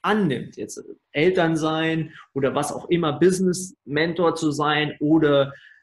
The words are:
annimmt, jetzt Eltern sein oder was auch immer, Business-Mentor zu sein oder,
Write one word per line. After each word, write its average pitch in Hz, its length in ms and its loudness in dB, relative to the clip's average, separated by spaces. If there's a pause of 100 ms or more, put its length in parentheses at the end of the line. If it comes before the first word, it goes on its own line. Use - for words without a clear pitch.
annimmt, 175 500 -2
jetzt - 280 -12 (280)
Eltern 165 440 2
sein 160 580 -2 (200)
oder 135 200 -2
was 143 180 -2
auch - 180 -10
immer, 165 300 0
Business-Mentor 170 1160 0
zu 156 160 -2
sein 147 480 0
oder, 147 540 2 (300)